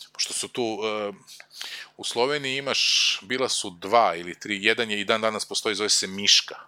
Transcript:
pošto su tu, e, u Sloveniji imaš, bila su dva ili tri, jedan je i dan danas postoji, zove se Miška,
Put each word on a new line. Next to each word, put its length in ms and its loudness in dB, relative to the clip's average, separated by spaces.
pošto 220 -6
su 140 -4
tu, 360 -2
e, 300 -4
u 60 -14
Sloveniji 540 0
imaš, 640 2
bila 280 0
su 200 -2
dva 460 4
ili 240 -10
tri, 260 -4
jedan 260 2
je 100 0
i 40 -4
dan 160 2
danas 240 0
postoji, 300 -2
zove 140 0
se 180 2
Miška, 480 2